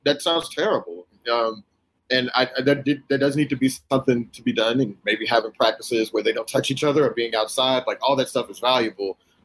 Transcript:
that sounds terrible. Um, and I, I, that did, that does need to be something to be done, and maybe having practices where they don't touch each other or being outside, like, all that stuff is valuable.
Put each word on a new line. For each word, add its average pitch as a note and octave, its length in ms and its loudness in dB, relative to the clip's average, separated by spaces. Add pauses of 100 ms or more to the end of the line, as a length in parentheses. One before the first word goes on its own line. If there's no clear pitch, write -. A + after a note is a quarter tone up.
that D3 160 2
sounds E3 260 -2
terrible. F#2+ 600 -4 (220)
Um, A2+ 340 0 (460)
and B2+ 240 2
I, B2+ 240 2
I, B2+ 40 -2
that C#3 240 2
did, C#3+ 240 -2
that C#3 80 2
does C#3 180 2
need D3 140 0
to B2+ 80 -4
be C3 120 2 (220)
something B2+ 380 0
to - 120 -20
be A#2+ 120 -2
done, A2+ 260 0
and G#2 240 -2
maybe G#2+ 220 -2
having A2+ 260 2
practices A2+ 640 0
where G#2+ 100 0
they A2 80 2
don't A2+ 160 -4
touch C3 240 0
each C3+ 140 -2
other D3 200 4
or - 40 2
being A#2 260 -4
outside, B2+ 500 0
like, G#2 160 -4
all C3 140 2
that C3 140 0
stuff A#2 200 -4
is G2 100 -16
valuable. A2+ 580 0 (280)